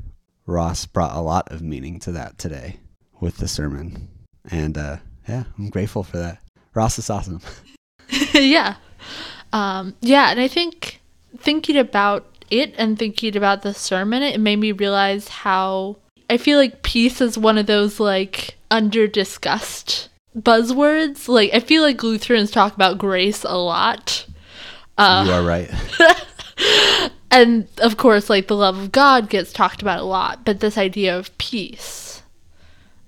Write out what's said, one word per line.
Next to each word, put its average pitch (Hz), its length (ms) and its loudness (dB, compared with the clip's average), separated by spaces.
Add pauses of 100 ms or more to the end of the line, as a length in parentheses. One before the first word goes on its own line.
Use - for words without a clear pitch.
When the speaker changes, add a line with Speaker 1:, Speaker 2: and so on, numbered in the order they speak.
(460)
Speaker 1:
Ross 82 400 -4
brought 95 300 -4
a 80 60 -6
lot 82 300 -4
of 80 120 -12
meaning 76 380 -10
to 92 120 -10
that - 240 -12
today 78 420 -12 (400)
with 85 180 -6
the 78 100 -6
sermon. 73 600 -10 (420)
And, 78 280 -4
uh, 73 200 -8 (300)
yeah, 120 160 -6 (140)
I'm 101 120 -10
grateful 101 340 -6
for - 140 -12
that. 85 220 -10 (340)
Ross 113 240 -2
is 110 120 -10
awesome. 98 320 -8 (300)
<laughs> - 380 -20
Speaker 2:
<laughs> 269 240 -2
Yeah. 277 420 4 (800)
Um, 190 480 -4
yeah, 262 300 4
and 220 80 -2
I 254 80 0
think 339 540 -6 (360)
thinking 302 400 0
about 202 480 0 (240)
it 220 280 -2
and 220 200 -2
thinking 214 380 -6
about 196 260 0
the 202 140 -6
sermon, 208 480 -2
it 277 160 -2
made 214 180 2
me 214 140 0
realize 196 560 0
how 190 680 -4 (320)
I 240 80 2
feel 285 200 4
like 269 240 2
peace 240 400 0
is 233 160 0
one 220 220 4
of 208 80 0
those, 208 320 0
like, 196 560 -2 (160)
under-discussed 214 1400 -2 (280)
buzzwords. 254 920 2
Like, 254 260 4
I 226 60 4
feel 311 240 4
like 277 180 2
Lutherans 220 500 0
talk 208 220 2
about 190 240 2
grace 196 460 -2
a 180 140 -4
lot. 180 680 -4 (720)
Uh, 196 300 6
Speaker 1:
You 92 60 2
are 90 100 2
right. 85 260 -2 (300)
Speaker 2:
<laughs> - 1120 2 (200)
and, 233 360 6 (140)
of 214 160 2
course, 214 320 4
like, 196 180 2
the 214 80 0
love 196 220 0
of 196 140 -10
God 262 380 6
gets 190 240 -2
talked 185 280 -2
about 185 180 -2
a - 60 -8
lot, 190 400 -4
but 202 140 -2
this 214 180 -2
idea 190 400 -2
of 190 200 -12
peace - 840 -10 (880)